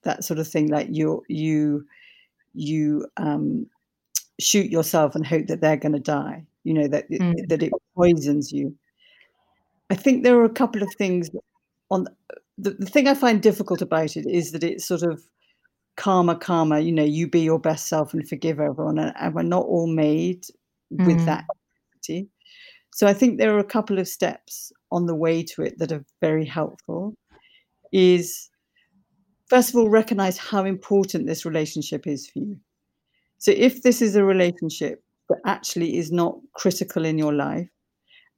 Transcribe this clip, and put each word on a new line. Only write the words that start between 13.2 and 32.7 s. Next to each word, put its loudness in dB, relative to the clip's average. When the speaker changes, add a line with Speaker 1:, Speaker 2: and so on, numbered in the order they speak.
Speaker 1:
difficult 2
about -2
it -6
is -2
that -4
it's -6
sort -4
of -4
karma, 4
karma, 0
you 0
know, 2
you 0
be 2
your 2
best -2
self -2
and -6
forgive -4
everyone. -2
And, -4
and -4
we're -4
not 0
all 0
made 0
with 4
Speaker 2:
Mm. 0
Speaker 1:
that -2
ability. -8
So 2
I 6
think 2
there 4
are 4
a 2
couple -2
of -2
steps -8
on 0
the -2
way 0
to -10
it -8
that -4
are -8
very 0
helpful. -8
Is, 2
first 4
of -4
all, 6
recognize 2
how -2
important 0
this -6
relationship -4
is -6
for -10
you. -8